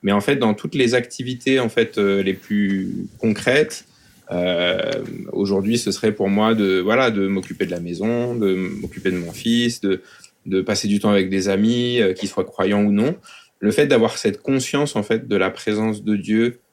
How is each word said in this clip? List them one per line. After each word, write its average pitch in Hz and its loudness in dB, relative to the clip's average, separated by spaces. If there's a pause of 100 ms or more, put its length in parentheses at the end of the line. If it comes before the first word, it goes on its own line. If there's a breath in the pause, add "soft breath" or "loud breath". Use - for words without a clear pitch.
Mais 98 0
en 101 4
fait, 143 2
dans 120 2
toutes 113 -6
les 123 2
activités, 127 -2
en 123 0
fait, 113 0
euh, 98 2
les 95 0
plus 98 -2 (300)
concrètes, 123 0 (460 soft breath)
euh, 90 0 (420)
aujourd'hui, 98 0
ce 104 -2
serait 107 0
pour 101 -2
moi 107 4
de, 98 2
voilà, 117 2
de 101 0
m'occuper 95 -2
de 87 -6
la 87 -4
maison, 113 -4
de 101 2
m'occuper 92 -4
de 90 -2
mon 85 -6
fils, 117 0
de, 95 0 (440 loud breath)
de 95 0
passer 101 -2
du 101 2
temps 107 0
avec 98 4
des 98 0
amis, 120 2
euh, 98 4
qu'ils 95 -6
soient - -4
croyants 101 0
ou 104 2
non. 117 2 (440 loud breath)
Le 104 2
fait 147 2
d'avoir 113 2
cette 104 -2
conscience, 139 0
en 107 0
fait, 110 -2
de 104 0
la 92 2
présence 107 -2
de 104 0
Dieu 110 0 (140)